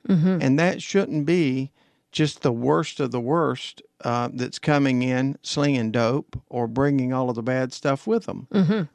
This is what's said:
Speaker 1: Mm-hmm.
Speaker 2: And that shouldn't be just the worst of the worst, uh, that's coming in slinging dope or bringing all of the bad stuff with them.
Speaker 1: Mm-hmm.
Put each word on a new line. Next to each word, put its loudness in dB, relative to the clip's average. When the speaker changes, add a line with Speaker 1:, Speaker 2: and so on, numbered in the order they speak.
Speaker 1:
Mm-hmm. 4
Speaker 2:
And 4
that 0
shouldn't 0
be 0
just -2
the 2
worst 0
of -2
the -2
worst, -2
uh, 0
that's -6
coming 2
in 0
slinging 0
dope 0
or -4
bringing 0
all -2
of -6
the -4
bad -2
stuff -4
with 0
them. -10
Speaker 1:
Mm-hmm. 2